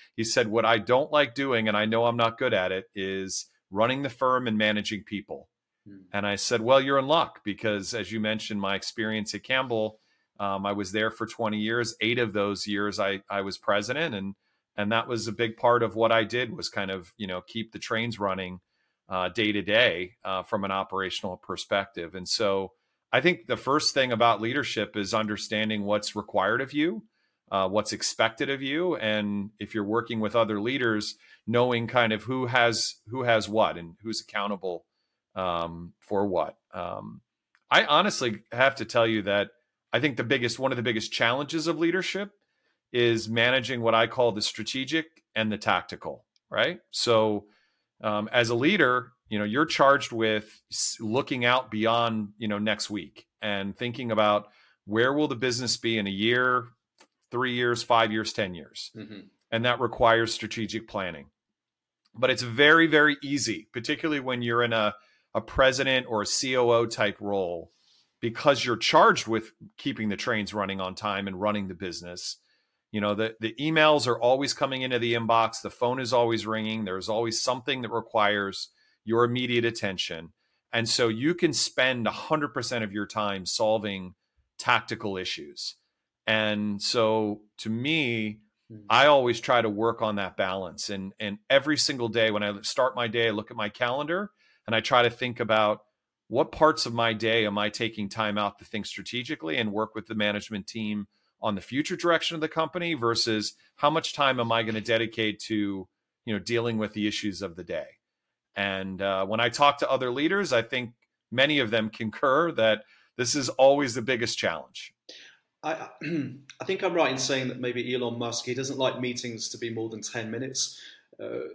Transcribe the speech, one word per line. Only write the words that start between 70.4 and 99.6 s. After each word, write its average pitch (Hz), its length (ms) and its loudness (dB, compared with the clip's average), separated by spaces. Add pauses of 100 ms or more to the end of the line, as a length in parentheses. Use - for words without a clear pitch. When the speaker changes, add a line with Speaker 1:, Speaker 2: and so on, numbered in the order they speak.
Speaker 1:
running 98 260 -4
on 92 140 -6
time 98 340 -4
and 92 140 -8
running 104 260 -2
the 92 60 -10
business. 87 640 -10 (540)
You 107 100 -2
know, 104 140 2
the, 110 260 -2
the 110 180 -4
emails 151 460 4
are 120 120 0
always 131 360 2
coming 135 300 -2
into 127 160 -2
the 117 160 0
inbox. 113 460 2
The 101 100 -10
phone 123 280 -2
is 123 140 -2
always 117 320 2
ringing. 110 400 -4
There's 92 240 -6
always 113 320 -2
something 127 400 -2
that 113 100 -8
requires 104 800 0 (340)
your 113 220 4
immediate 120 400 0
attention. 92 680 -4 (400)
And 117 160 0
so 120 200 2
you 120 260 0
can 170 180 0
spend 127 540 0
a 104 60 0
hundred 151 420 -4
percent 120 300 -4
of 101 100 -8
your 101 140 -4
time 101 400 -4
solving 101 640 -2 (460)
tactical 110 580 0
issues. 76 600 -10 (500)
And 107 520 0
so 110 640 0 (160)
to 113 140 -6
me, 117 720 -2 (280)
Speaker 2:
Hmm. 110 80 -18 (120)
Speaker 1:
I 123 180 8
always 123 340 6
try 123 200 4
to 110 80 2
work 110 320 0
on 107 140 0
that 95 220 -4
balance. 95 520 -4
And, 98 300 -8
and 104 200 -6 (100)
every 139 260 4
single 127 320 -2
day 110 240 2
when 104 120 0
I 101 180 -4
start 127 340 0
my 120 140 -2
day, 117 180 0
I 113 40 2
look 104 200 -6
at 120 60 -12
my 107 100 -4
calendar 147 640 -4 (340)
and 110 80 -4
I 113 60 2
try 123 240 4
to 120 60 4
think 120 320 -6
about 110 400 2 (480)
what 143 240 0
parts 156 320 4
of 120 80 -6
my 117 180 2
day 110 340 2
am 104 120 -2
I 104 100 0
taking 110 400 -4
time 104 300 -2
out 104 220 -2
to 95 60 -20
think 101 200 -8
strategically 135 720 -6
and 110 160 -2